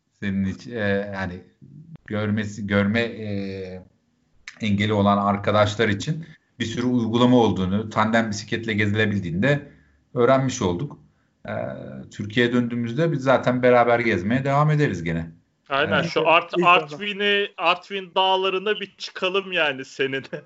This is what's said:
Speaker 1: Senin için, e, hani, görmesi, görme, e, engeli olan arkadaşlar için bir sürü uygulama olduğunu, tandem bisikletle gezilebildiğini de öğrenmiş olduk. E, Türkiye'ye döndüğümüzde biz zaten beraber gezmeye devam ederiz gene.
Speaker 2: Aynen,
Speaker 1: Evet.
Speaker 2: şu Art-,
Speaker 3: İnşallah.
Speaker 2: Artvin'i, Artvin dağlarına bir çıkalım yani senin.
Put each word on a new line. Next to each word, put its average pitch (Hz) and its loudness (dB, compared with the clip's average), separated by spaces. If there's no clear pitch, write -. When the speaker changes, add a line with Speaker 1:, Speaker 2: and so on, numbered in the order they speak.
Speaker 1:
Senin 98 -2
için, 120 -8
e, 101 -2
hani, 92 -6
görmesi, 104 -4
görme, 101 2
e, 98 -6
engeli 104 0
olan 101 4
arkadaşlar 101 2
için 151 -4
bir 120 -2
sürü 117 -4
uygulama 123 4
olduğunu, 101 2
tandem 113 2
bisikletle 113 -6
gezilebildiğini 101 0
de 143 0
öğrenmiş 127 2
olduk. 90 -2
E, 107 -8
Türkiye'ye 117 0
döndüğümüzde 120 0
biz 131 -4
zaten 127 2
beraber 120 6
gezmeye 113 0
devam 143 2
ederiz 131 0
gene. 82 -4
Speaker 2:
Aynen, 143 0
Speaker 1:
Evet. 170 -2
Speaker 2:
şu 165 0
Art-, 170 4
Speaker 3:
İnşallah. 180 6
Speaker 2:
Artvin'i, 202 0
Artvin 180 -4
dağlarına 190 0
bir 196 -12
çıkalım 185 -4
yani 147 -2
senin. 135 -4